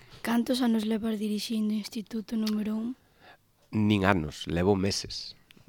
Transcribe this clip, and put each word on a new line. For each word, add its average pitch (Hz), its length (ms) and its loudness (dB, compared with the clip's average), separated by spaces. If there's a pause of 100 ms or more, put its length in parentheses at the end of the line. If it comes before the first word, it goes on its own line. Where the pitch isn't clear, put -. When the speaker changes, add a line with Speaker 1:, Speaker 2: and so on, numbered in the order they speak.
(220)
Speaker 1:
Cantos 240 400 0
anos 226 240 2
levas 220 320 -2
dirixindo 214 560 -2
o 208 80 -2
instituto 220 560 -8
número 214 400 -2
un? 233 160 -6 (800)
Speaker 2:
Nin 104 320 4
anos, 82 400 2
levo 90 320 4
meses. - 560 -4 (340)